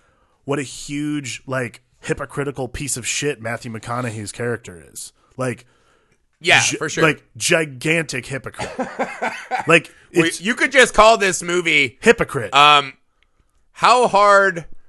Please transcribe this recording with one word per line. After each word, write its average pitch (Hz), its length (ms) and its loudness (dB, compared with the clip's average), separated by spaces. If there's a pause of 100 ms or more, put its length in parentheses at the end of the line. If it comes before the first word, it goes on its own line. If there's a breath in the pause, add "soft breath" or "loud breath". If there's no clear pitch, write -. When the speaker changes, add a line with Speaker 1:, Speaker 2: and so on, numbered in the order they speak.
(460)
Speaker 1:
what 143 140 -4
a 143 40 -4
huge, 143 840 -8
like, 127 340 -6 (200)
hypocritical 139 640 -6
piece 131 300 -8
of 113 100 -10
shit 143 340 -4
Matthew 117 300 -8
McConaughey's 113 600 -8
character 110 640 -8
is. - 180 -16 (260)
Like, 127 280 -6 (760)
Speaker 2:
Yeah, 160 220 4
Speaker 1:
gi-, - 160 -2
Speaker 2:
for 160 120 -6
sure. 165 160 -2
Speaker 1:
like, 151 180 0 (120)
gigantic 151 920 -2
hypocrite. - 500 -10
Speaker 2:
<laughs> - 920 -8
Speaker 1:
Like, 165 240 2 (220 soft breath)
Speaker 2:
We, 165 140 2
Speaker 1:
it's - 140 -6
Speaker 2:
you 202 120 -2
could 269 180 -2
just 262 220 6
call 220 240 8
this 190 240 -2
movie 165 600 0
Speaker 1:
hypocrite. 135 520 2
Speaker 2:
um, 143 400 6 (800)
How 233 360 4
Hard 196 580 4 (240)